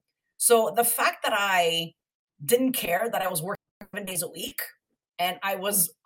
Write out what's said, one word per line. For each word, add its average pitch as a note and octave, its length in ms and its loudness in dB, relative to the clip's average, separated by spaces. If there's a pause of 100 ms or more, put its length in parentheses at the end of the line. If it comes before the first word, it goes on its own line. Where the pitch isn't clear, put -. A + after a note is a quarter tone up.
(380)
So A3+ 380 4
the A#3 80 4
fact - 400 0
that A#3+ 120 0
I E3+ 580 2 (500)
didn't B3+ 280 4
care G3+ 380 0
that F#3+ 120 -2
I F#3 60 0
was E3+ 140 -4
working F#3+ 160 -6 (360)
seven G3+ 120 -8
days F3+ 160 -6
a F3 80 -6
week A3+ 300 -10 (580)
and F3+ 240 0
I G3 140 -2
was G3 360 0 (120)